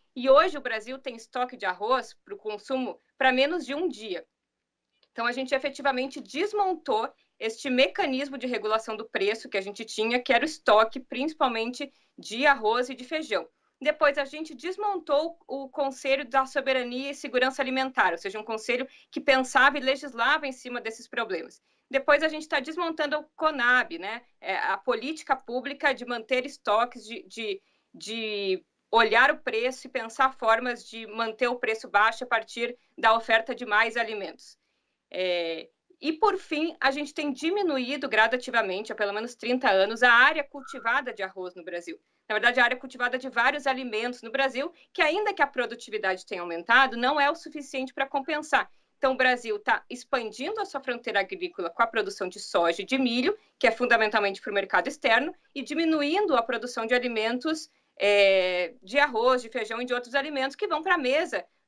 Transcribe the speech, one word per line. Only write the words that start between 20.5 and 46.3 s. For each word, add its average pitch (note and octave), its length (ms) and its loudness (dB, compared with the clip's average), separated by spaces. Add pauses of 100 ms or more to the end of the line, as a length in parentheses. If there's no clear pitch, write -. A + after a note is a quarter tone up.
cima B3 300 -10
desses A3 260 -10
problemas. F#3+ 540 -6 (280)
Depois, C#4+ 340 4
a D#4+ 40 2
gente D#4 200 -4
tá D4 120 0
desmontando D#4 580 -2
o D4+ 80 -6 (100)
conab, B3+ 640 2
né? G#3 260 -8 (180)
É, F#3 160 -4
a F#3+ 200 0
política C4 580 -2
pública C4+ 580 -2
de B3 120 -8
manter B3 400 -2
estoques, A#3 600 0
de, A3 180 -12
de, G3+ 380 -8 (320)
de G3+ 720 -4 (260)
olhar A3+ 400 6
o D4+ 80 -6
preço B3 480 -4
e - 20 -16
pensar C4 440 0
formas A#3+ 540 0
de A3+ 200 -14
manter A3 400 -2
o B3 80 0
preço A3 340 -4
baixo G#3+ 340 4
a B3+ 40 -8
partir A#3 500 -4 (200)
da A3+ 180 6
oferta A3+ 400 2
de B3 100 -8
mais A3 300 2
alimentos. G#3+ 640 -6 (540)
É... F3 580 -2 (300)
e, D#4 140 -2
por F#4+ 240 2
fim, D#4+ 420 -4
a C4+ 120 4
gente C#4+ 240 -8
tem D4 180 -4
diminuído C#4+ 760 -2
gradativamente, A3+ 840 0
há G#3 40 -8
pelo G3+ 160 -2
menos A3+ 220 -6
trinta B3 360 0
anos, G3+ 340 4
a A#3+ 80 8
área C#4+ 320 6
cultivada B3+ 680 -4
de G3+ 120 -8
arroz F#3 320 -10
no F3 80 -14
Brasil. E3+ 360 -10 (280)
Na G#3+ 80 -2
verdade, A#3+ 240 2
a B3 40 6
área A#3+ 140 4
cultivada B3 400 -4
de B3+ 100 -8
vários C4 380 0
alimentos B3 560 -2
no A3+ 100 -12
Brasil, C4+ 400 0 (220)
que - 80 -2
ainda G4 320 2
que F4+ 80 -4
a C#4+ 60 4
produtividade A3 800 -4
tenha F3+ 140 -8